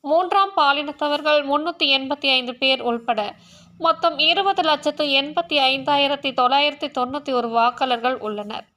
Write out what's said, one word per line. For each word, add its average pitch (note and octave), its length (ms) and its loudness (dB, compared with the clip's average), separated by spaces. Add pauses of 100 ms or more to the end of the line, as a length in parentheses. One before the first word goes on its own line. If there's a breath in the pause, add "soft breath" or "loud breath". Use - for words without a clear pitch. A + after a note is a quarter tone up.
மூன்றாம் F#4 520 2
பாலினத்தவர்கள் D4 920 2
முன்னூத்தி D#4+ 360 0 (120)
எண்பத்தி C#4 400 -2
ஐந்து B3 240 -4
பேர் C4 280 0
உள்பட A#3 300 -2 (640 loud breath)
மொத்தம் D#4+ 320 0 (120)
இருபது F#4+ 400 2
லட்சத்து D4 340 -2 (160)
எண்பத்தி D4+ 360 -4 (140)
ஐந்தாயிரத்தி C#4 600 0 (100)
தொள்ளாயிரத்தி C#4+ 480 2 (100)
தொண்ணூத்தி C4+ 400 -4
ஒரு A#3 100 -2 (100)
வாக்காளர்கள் B3 680 0
உள்ளனர். G#3 400 -8 (120)